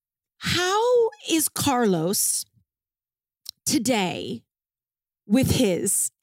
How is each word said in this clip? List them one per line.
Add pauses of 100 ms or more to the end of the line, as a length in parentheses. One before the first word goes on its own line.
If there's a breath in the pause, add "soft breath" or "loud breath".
(400)
how (200)
is
Carlos (1200)
today (840)
with
his (120)